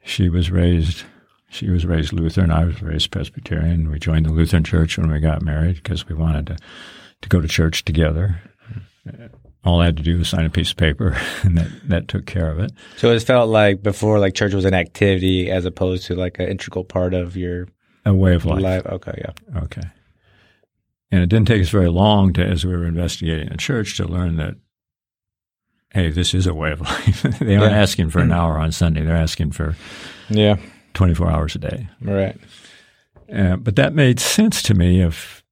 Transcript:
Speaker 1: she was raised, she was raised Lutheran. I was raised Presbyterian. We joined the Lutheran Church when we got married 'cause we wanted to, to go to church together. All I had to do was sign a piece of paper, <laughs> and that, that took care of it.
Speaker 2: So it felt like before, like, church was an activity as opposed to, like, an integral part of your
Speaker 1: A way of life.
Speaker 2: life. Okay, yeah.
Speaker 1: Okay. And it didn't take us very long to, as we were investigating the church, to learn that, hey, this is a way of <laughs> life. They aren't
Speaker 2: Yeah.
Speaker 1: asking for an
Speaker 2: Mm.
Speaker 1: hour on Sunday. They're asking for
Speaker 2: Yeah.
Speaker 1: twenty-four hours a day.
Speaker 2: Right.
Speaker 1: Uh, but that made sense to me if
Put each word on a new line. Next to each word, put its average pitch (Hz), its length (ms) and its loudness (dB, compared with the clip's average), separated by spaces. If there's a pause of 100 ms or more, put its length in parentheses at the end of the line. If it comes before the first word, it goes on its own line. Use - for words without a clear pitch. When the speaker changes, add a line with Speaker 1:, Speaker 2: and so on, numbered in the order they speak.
Speaker 1:
she - 260 -2
was 85 220 0
raised, 87 520 0 (460)
she - 200 -8
was 87 160 0
raised 82 280 -2
Lutheran. 85 380 0
I 80 140 2
was 82 160 -4
raised 80 300 -4
Presbyterian. 82 800 -4
We 76 100 -4
joined 80 260 0
the 80 60 0
Lutheran 82 320 2
Church 82 340 0
when 82 140 0
we 76 80 0
got 78 220 0
married 80 420 -2
'cause 85 240 -6
we 82 80 -8
wanted 80 320 -2
to, 82 100 -8 (640)
to - 80 -16
go 90 120 4
to 78 60 -2
church 82 380 0
together. 82 540 0 (1200)
All 85 180 4
I 85 40 6
had 82 120 2
to 76 60 -6
do 85 160 0
was 82 100 -2
sign 82 160 -2
a 80 60 0
piece 82 200 -2
of - 60 -10
paper, - 400 0 (140)
<laughs> - 100 -12
and 87 160 2
that, 82 100 0 (220)
that 85 180 -2
took - 200 -8
care 82 240 -4
of 78 80 -6
it. 113 120 -4 (260)
Speaker 2:
So 120 140 2
it 113 120 2
felt 120 260 4
like 104 320 4
before, 107 380 0
like, 98 160 0
church 101 180 0
was 95 120 0
an 95 100 4
activity 92 760 2
as 90 160 -2
opposed 92 400 -4
to, 90 100 -4
like, 90 220 -6
an 90 120 -4
integral 92 340 -6
part 90 320 -2
of 87 200 -4
your 87 320 -6 (380)
Speaker 1:
A 101 80 4
way 92 220 6
of 85 100 0
life. 92 160 0
Speaker 2:
life. 92 240 0
Okay, - 400 -10
yeah. - 380 -10
Speaker 1:
Okay. - 180 -10 (1300)
And 90 120 4
it 90 60 2
didn't 107 180 4
take 110 160 4
us 80 60 0
very 92 200 2
long 98 440 4
to, 90 120 2
as 92 180 -2
we 90 120 -2
were 87 100 -4
investigating 82 640 -4
the - 80 -10
church, 110 400 -4
to 95 100 -4
learn 87 300 -2
that, 76 180 -4 (1400)
hey, 87 200 0
this 82 240 0
is 92 100 2
a 87 80 0
way 78 180 -4
of 76 100 -8
<laughs> 82 100 -8
life. - 320 -2 (160)
They 110 160 2
aren't 104 160 6
Speaker 2:
Yeah. 104 100 2
Speaker 1:
asking 95 300 0
for 87 80 0
an 85 100 4
Speaker 2:
Mm. 82 60 4
Speaker 1:
hour 82 240 0
on 80 120 -2
Sunday. 82 320 0
They're 80 120 0
asking 80 380 -2
for 80 220 -4 (540)
Speaker 2:
Yeah. 107 280 4 (360)
Speaker 1:
twenty-four 85 360 2
hours 78 260 -2
a - 40 -8
day. - 280 -8 (140)
Speaker 2:
Right. 98 360 -4 (960)
Speaker 1:
Uh, 92 220 0
but 104 220 -4
that 147 180 2
made 127 240 4
sense - 440 0
to 120 120 2
me 90 260 4
if - 400 -4 (100)